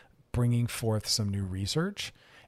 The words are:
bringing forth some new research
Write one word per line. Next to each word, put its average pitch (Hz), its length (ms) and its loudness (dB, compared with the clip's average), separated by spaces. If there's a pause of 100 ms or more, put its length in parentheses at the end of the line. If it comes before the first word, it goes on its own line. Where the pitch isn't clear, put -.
(320)
bringing 120 360 4
forth 107 400 -2
some 101 220 0
new 98 140 -2
research 101 720 -2 (340)